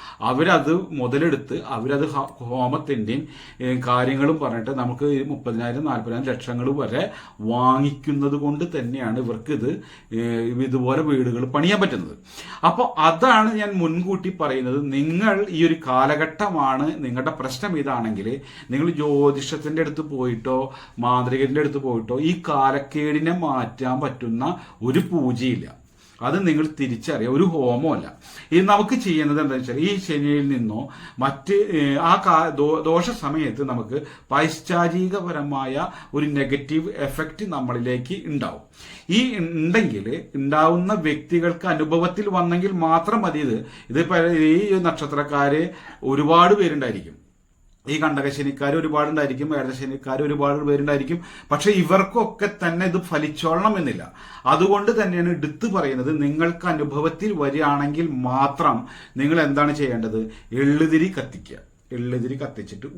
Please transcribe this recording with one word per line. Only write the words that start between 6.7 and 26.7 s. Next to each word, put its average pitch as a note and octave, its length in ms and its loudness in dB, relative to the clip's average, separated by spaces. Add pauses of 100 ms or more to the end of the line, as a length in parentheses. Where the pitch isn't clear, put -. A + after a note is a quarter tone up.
വരെ C3+ 340 -4 (300)
വാങ്ങിക്കുന്നത് C#3 920 2
കൊണ്ട് D3+ 460 -2
തന്നെയാണ് B2 400 -4
ഇവർക്ക് A2+ 340 -4
ഇത്, C#3 300 -2 (300)
ഏ, A#2 280 0
ഇതുപോലെ B2+ 600 0
വീടുകൾ B2+ 440 0
പണിയാൻ F#3+ 360 2
പറ്റുന്നത്. A2+ 360 -2 (480)
അപ്പൊ G3 320 2
അതാണ് G#3+ 560 6
ഞാൻ G#3 200 -2
മുൻകൂട്ടി F3+ 680 -2
പറയുന്നത്. C3+ 520 -2
നിങ്ങൾ F#3+ 560 2
ഈ E3 180 4
ഒരു D#3+ 80 4 (120)
കാലഘട്ടമാണ് D3 1200 0
നിങ്ങളുടെ C3 260 -2
പ്രശ്നം D3+ 480 -4
ഇതാണെങ്കിൽ A#2 640 -4 (300)
നിങ്ങൾ D3+ 180 2
ജ്യോതിഷത്തിന്റെ D3 920 2
അടുത്ത് D3+ 200 -4
പോയിട്ടോ C3 720 -2 (260)
മാന്ത്രികന്റെ B2+ 600 2
അടുത്ത് C#3+ 180 0
പോയിട്ടോ B2 420 -2
ഈ E3+ 300 0
കാലക്കേടിനെ D3+ 920 0
മാറ്റാൻ C3 600 -2
പറ്റുന്ന B2+ 580 -4 (240)
ഒരു C3+ 160 4
പൂജയില്ല. B2+ 800 -2 (440)
അത് E3+ 260 0
നിങ്ങൾ D#3 200 2 (120)